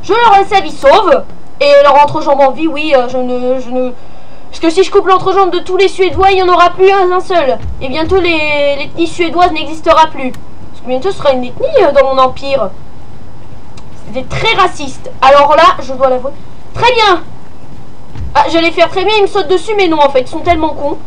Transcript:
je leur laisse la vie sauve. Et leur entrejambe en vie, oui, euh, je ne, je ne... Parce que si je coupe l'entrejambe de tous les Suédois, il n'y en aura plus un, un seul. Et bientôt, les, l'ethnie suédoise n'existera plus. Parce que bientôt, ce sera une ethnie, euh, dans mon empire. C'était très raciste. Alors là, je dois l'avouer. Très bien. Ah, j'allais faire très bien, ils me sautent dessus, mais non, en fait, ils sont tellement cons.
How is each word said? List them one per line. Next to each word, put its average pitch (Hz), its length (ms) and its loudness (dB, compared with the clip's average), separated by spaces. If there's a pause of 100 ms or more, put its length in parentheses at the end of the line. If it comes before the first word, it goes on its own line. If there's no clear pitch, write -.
je 349 100 -2
leur 453 260 4
laisse 392 120 2
la 392 100 2
vie 311 120 -6
sauve. 311 500 4 (380)
Et 285 240 6
leur 277 180 6
entrejambe 294 380 0
en 269 100 4
vie, 294 160 -4
oui, 302 300 -2
euh, 247 120 2
je 254 80 -6
ne, 247 440 -2
je 233 100 -8
ne... 254 220 -2 (580)
Parce - 100 -8
que 330 80 2
si 370 140 2
je 339 80 0
coupe 370 160 2
l'entrejambe 370 440 2
de 349 100 -2
tous 370 160 -4
les 381 100 4
Suédois, 370 460 2
il - 20 2
n'y 381 80 2
en 359 100 2
aura 349 180 4
plus 381 200 4
un, 381 220 2
un 370 80 0
seul. 285 380 0 (220)
Et 269 80 -6
bientôt, 320 320 0
les, 302 560 0
l'ethnie 302 300 -2
suédoise 339 460 0
n'existera 311 560 2
plus. 262 240 -6
Parce - 500 -8
que - 60 -6
bientôt, 262 240 -2
ce - 60 -6
sera 294 120 0
une 254 140 0
ethnie, 247 220 -4 (160)
euh, 294 100 2
dans 269 200 2
mon 262 80 0
empire. 262 500 -2 (1400)
C'était 254 220 -6
très 440 320 -2
raciste. 302 500 -2 (120)
Alors 285 340 6
là, 320 240 4
je 262 140 -6
dois 262 160 0
l'avouer. 254 220 -2 (420)
Très 480 180 2
bien. 415 300 2 (1120)
Ah, 277 160 2
j'allais 330 220 2
faire 330 180 2
très 370 140 -2
bien, 415 140 0
ils 403 40 4
me 392 60 2
sautent 392 200 -2
dessus, 370 280 0
mais 381 120 2
non, 320 120 0
en 285 100 4
fait, 262 120 2
ils - 60 -6
sont 320 120 -8
tellement 320 300 0
cons. 285 360 -4